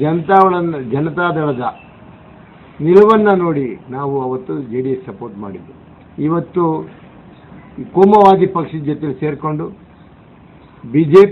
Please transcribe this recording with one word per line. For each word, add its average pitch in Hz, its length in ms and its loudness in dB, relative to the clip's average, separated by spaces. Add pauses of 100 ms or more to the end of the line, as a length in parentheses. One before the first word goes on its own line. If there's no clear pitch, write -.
ಜನತಾದಳನ್ನ-, 170 880 0
ಜನತಾದಳದ 151 720 -4 (1200)
ನಿಲುವನ್ನು 208 480 4 (100)
ನೋಡಿ 143 240 -2 (260)
ನಾವು 139 220 -6 (100)
ಅವತ್ತು 127 280 -8 (180)
ಜೆ 123 140 -6
ಡಿ 139 100 -4
ಎಸ್ 127 120 -10
ಸಪೋರ್ಟ್ 107 360 -16
ಮಾಡಿದ್ದು. 98 300 -16 (520)
ಇವತ್ತು 170 380 -4 (1160)
ಈ - 40 -12 (120)
ಕೋಮುವಾದಿ 190 600 6
ಪಕ್ಷದ 156 340 -8
ಜೊತೆ 151 180 -6 (140)
ಸೇರಿಕೊಂಡು 151 440 -6 (1300)
ಬಿ 151 80 2 (100)
ಜೆ 190 100 10 (100)